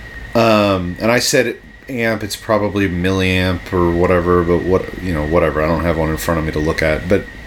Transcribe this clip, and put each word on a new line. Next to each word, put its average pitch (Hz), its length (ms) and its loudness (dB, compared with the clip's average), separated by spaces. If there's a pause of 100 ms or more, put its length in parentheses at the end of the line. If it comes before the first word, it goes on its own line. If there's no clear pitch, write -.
(340)
Um, 101 680 2
and 110 100 2
I 123 80 4
said 123 400 0 (300)
amp, 113 340 -2
it's 98 140 -8
probably 101 500 0
milliamp 92 840 0
or 87 180 2
whatever, 87 540 2
but 85 180 2
what, - 400 -2
you 92 100 -4
know, 76 140 -2
whatever. 78 340 2
I 76 60 0
don't 80 160 0
have 85 140 0
one 80 120 0
in 78 80 -2
front 82 220 -2
of 78 60 -2
me 78 80 -4
to 76 60 -2
look 78 220 -2
at. 80 280 -2
But 98 160 2 (220)